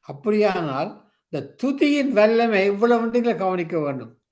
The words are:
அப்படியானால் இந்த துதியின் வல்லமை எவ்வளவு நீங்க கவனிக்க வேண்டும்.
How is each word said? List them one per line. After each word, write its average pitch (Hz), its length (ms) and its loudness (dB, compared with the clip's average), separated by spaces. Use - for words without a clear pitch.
அப்படியானால் 185 1120 -2
இந்த - 340 -10
துதியின் 285 460 0
வல்லமை 220 560 4
எவ்வளவு 226 460 2
நீங்க 233 240 0
கவனிக்க 175 460 -2
வேண்டும். 127 400 -6